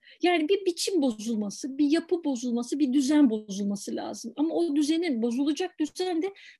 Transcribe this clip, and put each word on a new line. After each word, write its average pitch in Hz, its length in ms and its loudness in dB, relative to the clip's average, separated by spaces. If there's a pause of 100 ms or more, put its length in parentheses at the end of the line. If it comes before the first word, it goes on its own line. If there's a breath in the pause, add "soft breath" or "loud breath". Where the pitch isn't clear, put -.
(220 soft breath)
Yani 330 260 2
bir 392 180 2
biçim 359 360 0
bozulması, 220 760 -4
bir 294 120 4
yapı 330 340 0
bozulması, 240 540 -2
bir 269 140 2
düzen 285 380 6
bozulması 208 680 -4
lazım. 226 400 -8
Ama 311 180 0
o 330 220 0
düzenin, 302 460 0
bozulacak 285 580 -2
düzen 330 420 -2
de 392 120 -4 (260 loud breath)